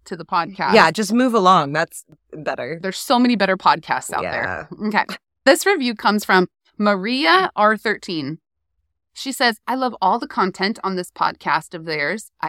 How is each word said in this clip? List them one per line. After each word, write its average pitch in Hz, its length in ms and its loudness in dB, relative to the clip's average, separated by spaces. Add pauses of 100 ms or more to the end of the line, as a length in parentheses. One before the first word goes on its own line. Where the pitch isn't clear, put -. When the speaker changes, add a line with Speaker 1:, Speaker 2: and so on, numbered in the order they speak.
Speaker 1:
to 185 120 -10
the 165 80 -10
podcast. 190 500 -2
Speaker 2:
Yeah, 170 160 6
just 202 220 -4
move 247 200 2
along. 180 420 4
That's - 300 -4 (280)
better. 147 500 -8
Speaker 1:
There's 185 160 -6
so 240 220 2
many 247 160 2
better 190 200 0
podcasts 147 560 0
out - 120 -4
Speaker 2:
Yeah. 85 80 -6
Speaker 1:
there. 92 360 -6 (200)
Okay. 208 160 0 (400)
This 339 200 4
review 269 300 0
comes 208 300 0
from 190 240 4 (280)
Maria 247 760 2
R 208 220 2
thirteen. 160 600 -6 (760)
She - 180 -10
says, 240 380 0
"I 247 80 -2
love 254 260 -2
all 196 160 2
the 285 80 -8
content 196 560 -2
on 190 140 -4
this 180 160 -8
podcast 160 600 -2
of 160 120 -12
theirs. 160 480 -4 (100)
I 156 60 -4